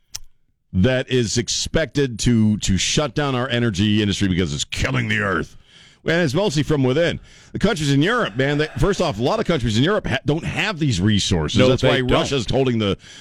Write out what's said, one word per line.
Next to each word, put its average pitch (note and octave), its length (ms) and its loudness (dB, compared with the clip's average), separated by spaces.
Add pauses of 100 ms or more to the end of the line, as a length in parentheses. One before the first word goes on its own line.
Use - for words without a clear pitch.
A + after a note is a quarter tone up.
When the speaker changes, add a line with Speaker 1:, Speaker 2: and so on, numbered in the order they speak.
(720)
Speaker 1:
that B2+ 360 2
is A#2+ 300 0
expected C3+ 800 -2
to, A2 400 2
to F#2+ 180 0
shut D3 380 -2
down C#3+ 200 0
our B2 140 -2
energy G#2+ 540 2
industry G2+ 260 0
because F2 240 0
it's C#2+ 120 -6
killing B2+ 440 -4
the G#2+ 120 -2
earth. F#2 360 -4 (480)
And E3 180 0
it's C3 120 0
mostly D#3+ 280 0
from C#3+ 220 0
within. C3+ 360 0 (320)
The - 60 -8
countries E3 340 0
in C#3 100 4
Europe, F#3 340 0
man, C#3+ 220 0
they, D3+ 80 0 (120)
first F#3+ 220 0
off, C3+ 180 -2
a A2+ 40 -4
lot F#3+ 180 0
of G3 60 -6
countries A#2+ 300 0
in B2 60 4
Europe G3 240 0
ha-, A3+ 180 -2
don't D3+ 200 -2
have E3+ 340 -4
these B2+ 220 0
resources. F#2+ 580 2
Speaker 2:
No, B2+ 100 6
Speaker 1:
That's C3 140 2
Speaker 2:
they B2+ 60 2
Speaker 1:
why B2+ 120 2
Speaker 2:
don't. B2 120 0
Speaker 1:
Russia's B2+ 380 0
holding B2+ 280 0
the, G2+ 180 0 (240)